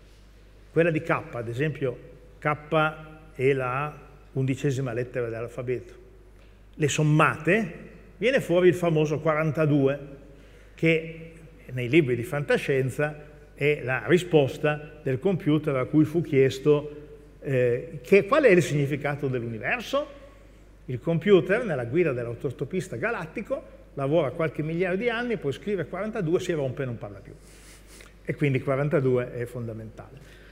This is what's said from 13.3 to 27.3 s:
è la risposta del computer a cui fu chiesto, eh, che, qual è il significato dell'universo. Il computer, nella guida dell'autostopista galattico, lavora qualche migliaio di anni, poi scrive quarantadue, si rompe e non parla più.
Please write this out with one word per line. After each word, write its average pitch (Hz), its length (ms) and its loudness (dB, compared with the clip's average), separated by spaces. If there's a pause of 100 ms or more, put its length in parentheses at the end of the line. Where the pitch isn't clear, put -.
è 147 300 0
la 120 240 -4
risposta 151 960 2
del 131 160 -2
computer 151 560 0
a 127 100 0
cui 151 200 4
fu 170 180 -2
chiesto, 143 840 2 (300)
eh, 127 640 -2
che, 196 240 4
qual 277 200 2
è 233 40 8
il 180 140 8
significato 143 640 -2
dell'universo. 127 800 -4 (800)
Il 123 140 -8
computer, 185 640 4
nella 143 220 -2
guida 147 280 0
dell'autostopista 123 800 -6
galattico, 220 680 -6 (320)
lavora 139 380 0
qualche 160 320 -4
migliaio 175 340 -2
di 233 100 -2
anni, 233 300 -2
poi 143 140 -4
scrive 185 340 -4
quarantadue, 190 540 -2
si 180 120 -4
rompe 139 300 -2
e 135 40 -2
non 120 120 -8
parla 101 220 -14
più. - 140 -20 (920)